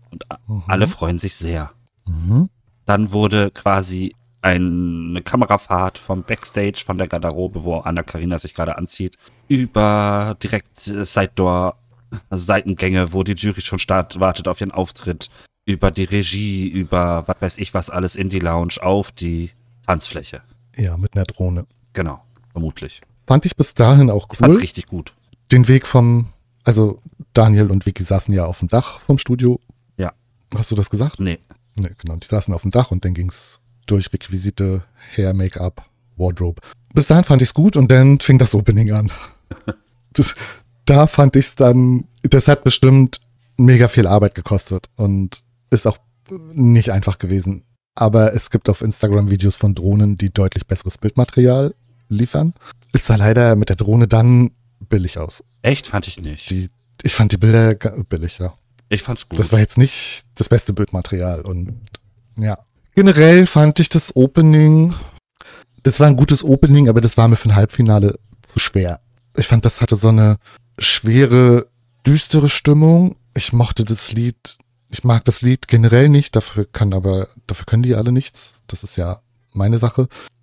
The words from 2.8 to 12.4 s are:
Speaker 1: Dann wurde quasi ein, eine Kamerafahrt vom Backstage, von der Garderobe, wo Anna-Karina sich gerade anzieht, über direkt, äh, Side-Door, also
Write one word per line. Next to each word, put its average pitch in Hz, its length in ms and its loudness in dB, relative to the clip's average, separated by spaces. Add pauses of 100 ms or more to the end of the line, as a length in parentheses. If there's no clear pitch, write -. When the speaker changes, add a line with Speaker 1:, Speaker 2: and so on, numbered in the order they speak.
Speaker 1:
Dann 101 260 -2
wurde 104 380 0
quasi 92 640 -4 (280)
ein, 87 680 -4
eine 87 120 -8
Kamerafahrt 98 760 -4
vom 92 240 -10
Backstage, - 600 -8
von 95 140 -8
der 92 100 -6
Garderobe, 85 560 -8
wo 85 140 -6
Anna-Karina 85 600 -8
sich - 160 -16
gerade 82 240 -8
anzieht, 92 380 -12 (320)
über 104 920 -2
direkt, - 460 -10
äh, 101 160 -8
Side-Door, 90 720 -4 (540)
also 90 140 -8